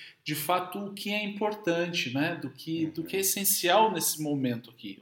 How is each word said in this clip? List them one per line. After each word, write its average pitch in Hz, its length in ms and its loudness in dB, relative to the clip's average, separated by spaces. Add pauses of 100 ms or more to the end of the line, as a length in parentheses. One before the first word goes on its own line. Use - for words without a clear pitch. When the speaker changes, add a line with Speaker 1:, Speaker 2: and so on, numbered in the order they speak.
(240)
Speaker 1:
de 151 100 -4
fato, 180 440 0
o 202 160 -8
que 202 160 -6
é 208 120 0
importante, 175 920 0
né, 160 220 0
do 143 120 -8
que, 160 380 -4
do 156 180 -4
que 185 120 -4
é - 20 2
Speaker 2:
Uhum. - 20 0
Speaker 1:
essencial 196 720 4
nesse 156 300 -2
momento 131 480 0
aqui, 98 300 -14